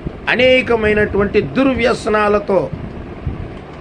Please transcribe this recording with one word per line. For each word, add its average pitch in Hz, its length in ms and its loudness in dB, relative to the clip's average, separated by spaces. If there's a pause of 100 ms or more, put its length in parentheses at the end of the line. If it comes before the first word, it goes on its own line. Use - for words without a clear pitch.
(280)
అనేకమైనటువంటి 214 1120 2
దుర్వ్యసనాలతో 208 1300 0 (1120)